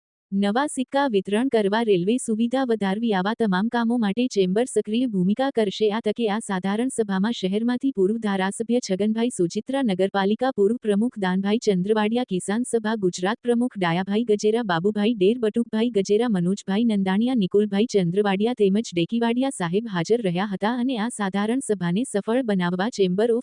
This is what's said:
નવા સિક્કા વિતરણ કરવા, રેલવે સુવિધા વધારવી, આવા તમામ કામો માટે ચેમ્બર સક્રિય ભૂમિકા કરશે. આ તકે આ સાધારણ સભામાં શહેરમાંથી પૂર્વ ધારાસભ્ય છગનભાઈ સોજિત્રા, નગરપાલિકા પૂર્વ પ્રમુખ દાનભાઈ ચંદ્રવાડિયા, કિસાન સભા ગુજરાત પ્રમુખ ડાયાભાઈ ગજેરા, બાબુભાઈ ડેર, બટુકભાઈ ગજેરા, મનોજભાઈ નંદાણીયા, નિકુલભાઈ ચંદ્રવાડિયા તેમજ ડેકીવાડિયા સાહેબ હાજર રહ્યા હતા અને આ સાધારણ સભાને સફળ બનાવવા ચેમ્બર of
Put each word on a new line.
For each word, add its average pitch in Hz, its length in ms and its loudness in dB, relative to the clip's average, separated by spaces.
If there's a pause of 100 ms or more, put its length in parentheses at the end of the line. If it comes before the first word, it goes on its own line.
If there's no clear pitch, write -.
(320)
નવા 202 340 2
સિક્કા 277 400 -2
વિતરણ 208 420 0
કરવા, 233 340 2
રેલવે 202 340 2
સુવિધા 233 480 -2
વધારવી, 220 480 0
આવા 196 220 0
તમામ 202 340 0
કામો 233 280 0
માટે 226 300 0
ચેમ્બર 190 380 2
સક્રિય 220 420 -2
ભૂમિકા 208 440 0
કરશે. 214 400 0
આ 220 100 -2
તકે 214 280 -2
આ 202 100 0
સાધારણ 202 500 -2
સભામાં 208 440 0
શહેરમાંથી 240 600 -2
પૂર્વ 196 240 2
ધારાસભ્ય 208 640 -2
છગનભાઈ 220 480 0
સોજિત્રા, 220 540 -2
નગરપાલિકા 196 680 0
પૂર્વ 208 260 2
પ્રમુખ 220 420 0
દાનભાઈ 196 400 0
ચંદ્રવાડિયા, 214 680 0
કિસાન 196 380 -2
સભા 226 320 -2
ગુજરાત 190 480 -2
પ્રમુખ 240 360 0
ડાયાભાઈ 190 460 0
ગજેરા, 214 380 0
બાબુભાઈ 208 520 0
ડેર, 208 240 2
બટુકભાઈ 226 520 0
ગજેરા, 208 380 2
મનોજભાઈ 196 560 0
નંદાણીયા, 208 500 2
નિકુલભાઈ 208 520 2
ચંદ્રવાડિયા 202 680 0
તેમજ 208 320 2 (100)
ડેકીવાડિયા 233 560 0
સાહેબ 190 420 -2
હાજર 196 300 0
રહ્યા 180 220 0
હતા 208 300 -2
અને 247 220 -2
આ 214 120 -2
સાધારણ 208 500 -2
સભાને 185 440 -2
સફળ 233 400 -2
બનાવવા 185 460 0
ચેમ્બર 202 420 0
of 233 120 0